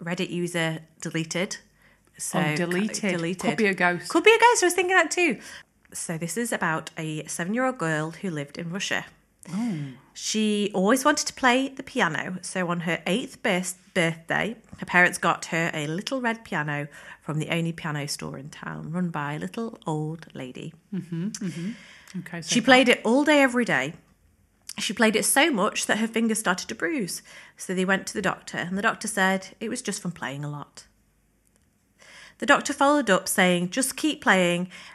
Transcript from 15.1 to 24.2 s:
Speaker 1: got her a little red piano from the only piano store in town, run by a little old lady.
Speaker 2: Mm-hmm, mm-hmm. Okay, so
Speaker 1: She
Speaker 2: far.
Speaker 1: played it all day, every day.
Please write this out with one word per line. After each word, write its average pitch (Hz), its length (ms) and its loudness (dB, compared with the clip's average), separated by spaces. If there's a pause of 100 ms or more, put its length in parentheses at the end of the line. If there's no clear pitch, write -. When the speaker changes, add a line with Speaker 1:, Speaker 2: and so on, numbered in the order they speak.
Speaker 1:
got - 280 0
her 165 260 -2
a 151 140 -4
little 214 340 -4
red 226 240 -4
piano 147 440 -4 (340)
from 156 160 -4
the 151 120 -4
only 165 220 -2
piano 151 360 -6
store 147 300 -8
in 143 120 -14
town, 156 420 -10
run 180 180 -2
by 147 240 -4
a 156 40 -6
little 220 480 -10
old 156 480 -6
lady. 135 400 -14 (200)
Speaker 2:
Mm-hmm, 170 340 -6
mm-hmm. 180 420 -8 (500)
Okay, 170 220 -12
so 165 120 -6
Speaker 1:
She 240 60 4
Speaker 2:
far. 226 60 0
Speaker 1:
played 254 220 8
it - 160 4
all 262 200 4
day, 294 160 6
every 247 240 4
day. 151 300 0 (840)